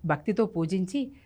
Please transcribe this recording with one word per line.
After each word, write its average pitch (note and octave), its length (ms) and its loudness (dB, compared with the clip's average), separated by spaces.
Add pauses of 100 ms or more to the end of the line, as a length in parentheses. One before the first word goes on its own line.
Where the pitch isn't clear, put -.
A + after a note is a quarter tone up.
భక్తితో F3 400 2
పూజించి F#3 680 -2 (140)